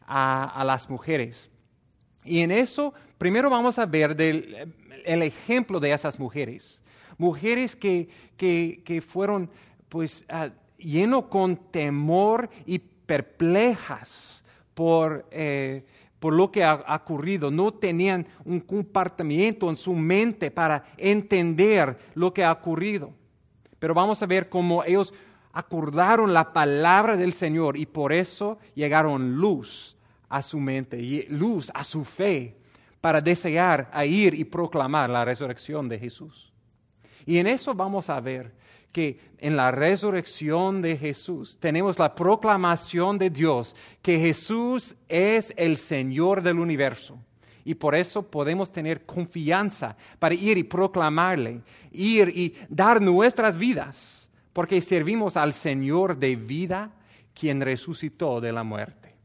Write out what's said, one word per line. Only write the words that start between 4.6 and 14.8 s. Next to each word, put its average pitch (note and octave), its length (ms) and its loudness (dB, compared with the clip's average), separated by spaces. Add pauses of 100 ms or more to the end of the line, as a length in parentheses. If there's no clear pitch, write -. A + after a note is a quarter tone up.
el E3 180 0
ejemplo G3+ 580 -2
de C#3+ 100 2
esas D3 300 -2
mujeres. C3 600 -10 (380)
Mujeres F#3 560 -2
que, F3+ 340 -2 (280)
que, E3+ 480 -2
que E3 160 -6
fueron, F#3+ 500 -4 (380)
pues, D#3+ 400 -8
ah, D#3+ 220 -8 (280)
lleno G3+ 500 0
con F#3 280 0 (160)
temor E3 800 0 (160)
y F3+ 120 -4
perplejas - 1700 -2 (300)
por, E3 560 2